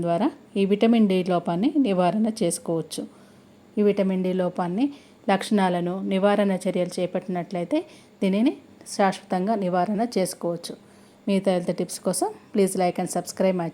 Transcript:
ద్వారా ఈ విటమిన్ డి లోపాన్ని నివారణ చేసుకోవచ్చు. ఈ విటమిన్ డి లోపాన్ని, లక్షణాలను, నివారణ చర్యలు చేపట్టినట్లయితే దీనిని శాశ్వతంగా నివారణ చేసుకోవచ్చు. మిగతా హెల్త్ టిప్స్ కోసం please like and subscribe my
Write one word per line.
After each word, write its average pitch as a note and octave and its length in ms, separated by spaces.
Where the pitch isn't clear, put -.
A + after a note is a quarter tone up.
ద్వారా F3 240
ఈ G3 120
విటమిన్ A3 400
డి F#3 80
లోపాన్ని F3 380
నివారణ F#3+ 380
చేసుకోవచ్చు. E3 600
ఈ G#3 80
విటమిన్ G3 380
డి F#3 160
లోపాన్ని, F3+ 440
లక్షణాలను, F#3 640
నివారణ G3+ 420
చర్యలు F3+ 320
చేపట్టినట్లయితే F3+ 840
దీనిని G#3 300
శాశ్వతంగా F#3+ 580
నివారణ F#3 420
చేసుకోవచ్చు. F3 580
మిగతా G3 280
హెల్త్ F3+ 240
టిప్స్ F3 260
కోసం G3 240
please F#3+ 300
like F3 200
and F3 140
subscribe F#3 460
my E3 100